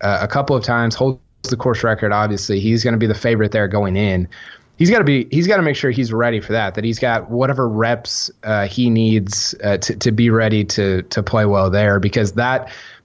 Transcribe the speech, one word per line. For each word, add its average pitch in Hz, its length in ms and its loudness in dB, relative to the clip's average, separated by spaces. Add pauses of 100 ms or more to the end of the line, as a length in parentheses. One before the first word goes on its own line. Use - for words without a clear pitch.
uh, 101 180 0
a 127 80 -2
couple 139 280 0
of 113 80 0
times, 117 320 0
holds 131 240 -2 (240)
the 117 140 -4
course 120 260 -2
record, 110 280 0
obviously. 104 480 0
He's 110 240 2
gonna 117 140 0
be 113 80 0
the 107 80 2
favorite 107 380 0
there 104 160 0
going 98 280 0
in. 95 320 0 (500)
He's 170 120 4
gotta 220 140 4
be, 139 260 2
he's 160 160 0
gotta 196 160 2
make 151 140 0
sure 131 160 -2
he's 117 200 -2
ready 117 280 0
for 107 140 -6
that, 104 200 -2
that 107 100 -6
he's 113 140 -2
got 117 320 -2
whatever 127 400 0
reps, 113 640 -2 (120)
uh, 107 240 0
he 123 220 0
needs, 110 640 0 (100)
uh, 101 140 0
to, - 180 -4
to 113 160 -2
be 117 200 2
ready 110 320 2
to, 95 400 -2
to - 180 -6
play 107 240 0
well 98 240 4
there, 101 300 2
because 101 320 0
that, 123 400 -2 (340)